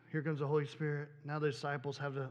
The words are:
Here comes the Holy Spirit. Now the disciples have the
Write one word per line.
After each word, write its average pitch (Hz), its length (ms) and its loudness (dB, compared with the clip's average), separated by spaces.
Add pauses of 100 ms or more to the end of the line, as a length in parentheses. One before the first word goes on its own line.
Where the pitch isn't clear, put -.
(100)
Here 156 120 0
comes 151 180 0
the 143 60 2
Holy 147 200 4
Spirit. 147 440 -2 (140)
Now 147 140 -2
the 151 120 4
disciples 143 480 -2
have 143 160 -2
the 135 160 -2